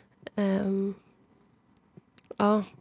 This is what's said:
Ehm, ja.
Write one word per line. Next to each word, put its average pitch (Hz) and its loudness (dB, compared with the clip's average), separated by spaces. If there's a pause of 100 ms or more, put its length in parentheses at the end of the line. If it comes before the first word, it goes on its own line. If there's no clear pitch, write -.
(360)
Ehm, 196 0 (1400)
ja. 208 4 (180)